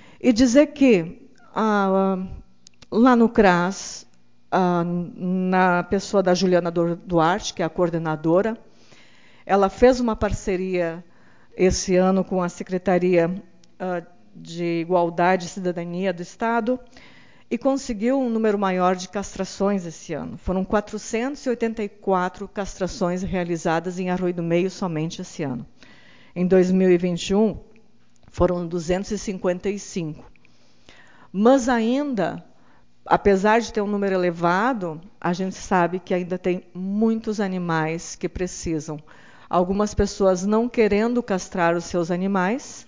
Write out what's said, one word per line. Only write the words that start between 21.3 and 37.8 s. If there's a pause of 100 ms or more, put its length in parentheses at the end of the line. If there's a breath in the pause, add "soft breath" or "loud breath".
e
oitenta
e
quatro
castrações
realizadas
em
Arroio
do
Meio
somente
esse
ano. (680 soft breath)
Em
dois
mil
e
vinte
e
um, (720)
foram
duzentos
e
cinquenta
e
cinco. (1120 soft breath)
Mas
ainda, (600 soft breath)
apesar
de
ter
um
número
elevado, (180)
a
gente
sabe
que
ainda
tem (100)
muitos
animais